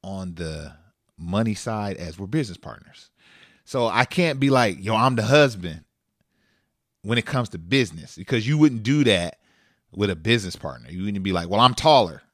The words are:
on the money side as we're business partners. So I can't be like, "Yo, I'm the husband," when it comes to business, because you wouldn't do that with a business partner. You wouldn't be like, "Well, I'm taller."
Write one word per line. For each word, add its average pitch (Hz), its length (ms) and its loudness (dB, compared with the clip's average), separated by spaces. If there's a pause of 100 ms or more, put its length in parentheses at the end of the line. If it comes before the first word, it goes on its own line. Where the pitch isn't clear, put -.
on 92 320 -10
the 78 380 -10 (440)
money 101 380 -2
side 104 420 -6
as 82 220 -12
we're 98 80 -10
business 104 300 -4
partners. - 520 -20 (540)
So 120 240 -2
I 113 180 2
can't 160 340 -2
be 139 100 2
like, 113 340 2
"Yo, 110 120 0
I'm 123 200 2
the 110 80 0
husband," 104 600 2 (1200)
when 117 140 -2
it 113 80 -4
comes 123 240 -4
to - 100 -14
business, 82 560 -2
because 107 320 -4
you 151 100 2
wouldn't 131 260 4
do 139 220 2
that 87 340 2 (520)
with 101 180 -2
a 90 60 -4
business 98 400 -2
partner. 64 340 -14
You 90 160 -10
wouldn't 101 180 -6
be 95 80 -2
like, 85 180 -2
"Well, 101 100 0
I'm 123 140 6
taller." 120 480 2 (120)